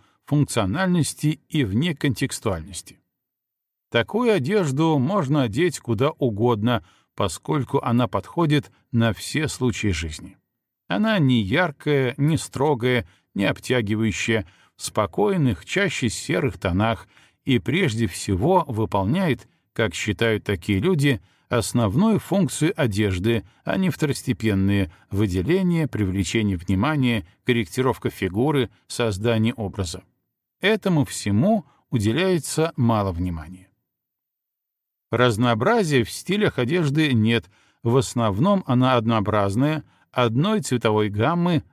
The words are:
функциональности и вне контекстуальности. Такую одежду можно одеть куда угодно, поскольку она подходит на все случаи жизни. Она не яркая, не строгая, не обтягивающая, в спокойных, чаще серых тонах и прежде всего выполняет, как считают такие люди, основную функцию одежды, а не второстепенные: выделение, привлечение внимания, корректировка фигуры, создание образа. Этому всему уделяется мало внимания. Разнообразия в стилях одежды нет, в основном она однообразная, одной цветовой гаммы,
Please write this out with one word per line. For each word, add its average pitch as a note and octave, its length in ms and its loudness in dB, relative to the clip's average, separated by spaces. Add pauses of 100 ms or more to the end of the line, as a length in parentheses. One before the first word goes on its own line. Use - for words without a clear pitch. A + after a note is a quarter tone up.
(260)
функциональности D3 1200 0
и D3 160 0
вне B2+ 300 0
контекстуальности. G2 1040 -4 (920)
Такую G#3+ 440 2
одежду D#3 640 2
можно D3 440 0
одеть C3 360 0
куда A#2+ 320 0
угодно, A#2 760 0 (300)
поскольку C3 680 -2
она A#2+ 260 2
подходит D3 640 -2 (220)
на A#2 200 2
все C#3+ 360 -4
случаи A2+ 400 -2
жизни. D#2+ 480 -6 (520)
Она G#3 300 0
не B2+ 220 4
яркая, C#3 760 0
не D3+ 200 0
строгая, B2 720 -2 (260)
не G3 100 -2
обтягивающая, A2 1000 -2 (300)
в - 60 -16
спокойных, D#3+ 840 0
чаще - 460 -2
серых - 480 -4
тонах G2+ 500 -2 (360)
и B2+ 140 2
прежде A#2+ 480 0
всего A2+ 640 0
выполняет, A2+ 800 -2 (240)
как A2 220 0
считают G#2+ 500 -2
такие G2 360 0
люди, C#3+ 420 2 (260)
основную B2 680 0
функцию E3 580 -2
одежды, G#2 680 0 (200)
а - 140 -2
не F#3+ 100 0
второстепенные: G2+ 1040 0 (180)
выделение, C3+ 800 0
привлечение G2 720 0
внимания, A#2 680 0 (180)
корректировка B2 640 0
фигуры, A#2 580 0 (180)
создание A2+ 680 0
образа. F#2+ 480 -6 (580)
Этому F#3 440 2
всему D3+ 600 0 (260)
уделяется D#3 880 0
мало A2 360 2
внимания. F2 560 -8 (1400)
Разнообразия B2 920 2
в G2+ 80 -4
стилях - 480 -2
одежды D3 540 0
нет, A2+ 360 2 (340)
в A#2+ 140 2
основном B2+ 720 2
она B2+ 300 4
однообразная, A2 880 0 (260)
одной C3 500 0
цветовой G#2+ 480 0
гаммы, D#3+ 540 0 (100)